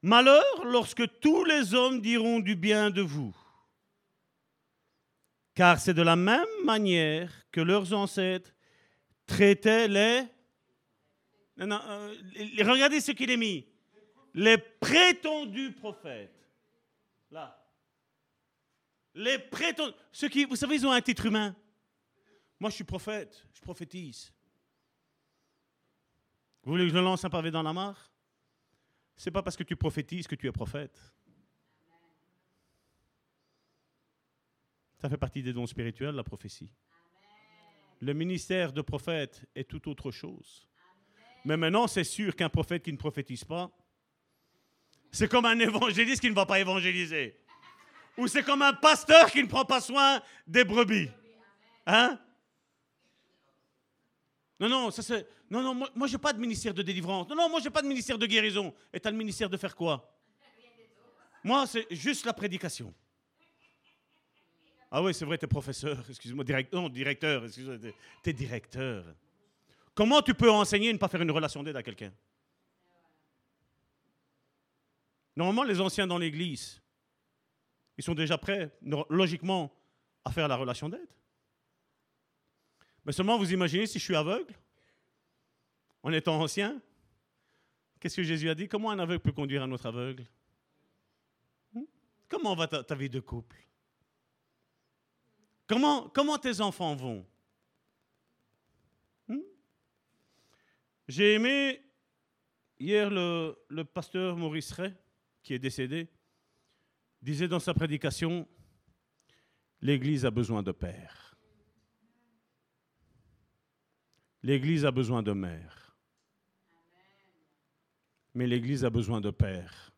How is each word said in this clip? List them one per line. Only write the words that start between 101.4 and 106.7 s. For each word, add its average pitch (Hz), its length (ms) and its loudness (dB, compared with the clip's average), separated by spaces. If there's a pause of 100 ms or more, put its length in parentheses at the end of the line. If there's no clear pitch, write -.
hier 202 300 0
le, 170 480 -2 (120)
le 160 160 -8
pasteur 180 520 -6
Maurice 156 360 -6
Ray, 190 200 -8 (480)
qui - 120 -10
est 127 60 -4
décédé, 131 500 -6 (1120)